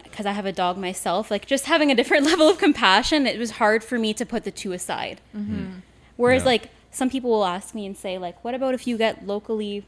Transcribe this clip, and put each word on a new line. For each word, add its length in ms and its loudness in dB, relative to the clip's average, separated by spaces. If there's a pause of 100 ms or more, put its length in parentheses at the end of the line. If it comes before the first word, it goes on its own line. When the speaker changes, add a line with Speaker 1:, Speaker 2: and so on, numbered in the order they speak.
(120)
Speaker 1:
'cause 140 -8
I 60 -2
have 140 -6
a 60 -2
dog 260 -2
myself, 520 -4
like, 160 -4
just 200 -2
having 240 4
a 40 2
different 320 4
<laughs> 60 4
level 160 6
of 100 4
compassion, 680 4
it 120 -2
was 140 -6
hard 300 2
for 160 -4
me 160 0
to 100 -6
put 200 -6
the 60 -6
two 220 -8
aside. 480 -8 (160)
Speaker 2:
Mm-hmm. 280 -6 (520)
Speaker 1:
Whereas, 260 4
Speaker 3:
Yeah. 40 -2
Speaker 1:
like, 220 2 (220)
some 200 -2
people 180 -4
will 160 4
ask 300 -4
me 100 -8
and 100 -8
say, 220 -8
like, 260 -10
"What 120 -6
about 180 -2
if 140 -6
you 100 -2
get 300 -2
locally 600 -6